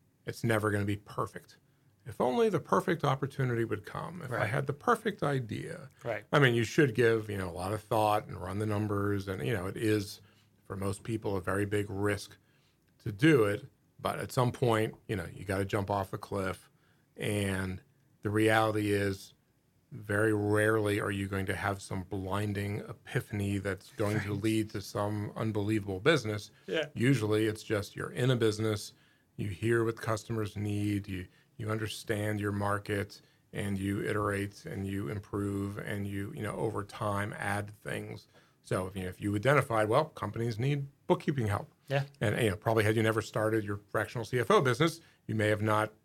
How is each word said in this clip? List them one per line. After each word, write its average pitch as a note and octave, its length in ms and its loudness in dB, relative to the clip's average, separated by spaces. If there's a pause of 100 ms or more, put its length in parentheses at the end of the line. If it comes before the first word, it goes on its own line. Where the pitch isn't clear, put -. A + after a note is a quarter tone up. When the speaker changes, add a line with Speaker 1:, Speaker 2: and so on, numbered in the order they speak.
(260)
Speaker 1:
it's - 180 -8
never G#2+ 280 4
gonna G2+ 140 0
be G2+ 100 0
perfect. - 640 -10 (500)
If - 140 -6
only A#3 280 4
the F3 100 0
perfect F3+ 440 0
opportunity C3 600 0
would G#2 180 -4
come. - 400 -10
If B2 80 -8
I A#2+ 40 -4
Speaker 2:
Right. A2+ 140 0
Speaker 1:
had C3+ 180 -2
the C#3 60 -2
perfect - 500 0
idea. - 680 -4 (140)
Speaker 2:
Right. G#2+ 280 -4
Speaker 1:
I D#3 60 6
mean, C3 160 8
you A#2 100 4
should C#3+ 300 4
give, A2+ 380 4
you G2+ 80 -4
know, F#2 100 -2
a - 20 -8
lot F2+ 220 -2
of G#2+ 80 -4
thought G#2+ 460 2
and F#2 120 -8
run F#2 200 -4
the G#2+ 80 0
numbers. G2+ 600 0
And, F#2+ 160 -4
you B2 100 0
know, F#2 120 -2
it F#2+ 100 -6
is, G#2+ 460 0 (460)
for G2+ 80 -8
most F#2+ 260 -4
people, G#2+ 340 -4
a F#2 60 -2
very F#2+ 240 0
big G2+ 240 -2
risk G2+ 480 -2 (680)
to G#2+ 80 -6
do A#2+ 340 6
it. G2+ 200 -2 (340)
But G2 200 -2
at G2+ 120 -6
some B2 200 2
point, A2+ 420 2 (140)
you A2 80 -2
know, F2 100 -4 (100)
you G2 100 -12
gotta G2 200 0
jump G2 240 -2
off G2 220 -2
the A2+ 80 -8
cliff. F#2+ 500 -6 (480)
And G2 640 -2 (400)
the G#2+ 80 -2
reality A2 640 4
is, G2+ 420 0 (580)
very G#2+ 420 0
rarely G#2 680 4
are G#2 120 -2
you G2 160 -2
going G2 200 -2
to G2 80 -2
have G2 260 -2
some F#2+ 220 -6
blinding G2+ 840 -4
epiphany G2+ 720 -4
that's F#2+ 340 -6
going G#2+ 280 0
to G2+ 120 -4
Speaker 2:
Right. G2+ 100 -6
Speaker 1:
lead A2 280 0
to G#2 100 -6
some G#2 540 -4
unbelievable G#2 680 -2
business. A2+ 500 0 (160)
Speaker 2:
Yeah. D#3+ 260 -2
Speaker 1:
Usually A2 540 2
it's G#2+ 160 -4
just G2+ 320 -4
you're - 160 -8
in C3 180 0
a C3 60 4
business, A2 580 0 (440)
you G#2+ 120 -4
hear A2+ 360 2
what A2+ 140 -2
customers A2 580 -4
need, G#2 500 -2
you, F#2 180 -6 (320)
you G#2+ 120 -6
understand G#2+ 720 -2
your G2+ 100 0
market, G2+ 680 -2 (320)
and G2+ 240 -4
you G2 260 -2
iterate G2+ 640 -2
and G2 200 -6
you G2 220 -4
improve G2+ 720 -4
and G2+ 280 -6
you, G2+ 300 -6
you - 80 -8
know, G#2 120 -4
over G#2 280 -4
time G2+ 540 -4
add G#2 340 -4 (100)
things. A2 460 -8 (380)
So F#2 220 -2
if, F#2+ 100 -10
you F#2 60 -4
know, F2+ 60 -4
if - 120 -12
you G2+ 120 0
identified, A2 540 4
well, C3+ 180 4
companies A2+ 540 -4
need C#3 280 0 (200)
bookkeeping D3+ 400 2
help. - 240 -2 (160)
Speaker 2:
Yeah. C#3 160 0 (160)
Speaker 1:
And, G#2 220 2
you A2 80 4
know, F#2 80 0
probably A2+ 260 2
had A2 140 4
you A2 60 4
never A2 180 2
started A2 420 0
your G2+ 140 -4
fractional A2 480 -4
C B2+ 140 -2
F A2+ 120 2
O G#3+ 80 8
business, D3 400 2 (280)
you A2+ 80 -2
may G#2+ 120 4
have G#2 140 4
not G#2+ 320 2 (120)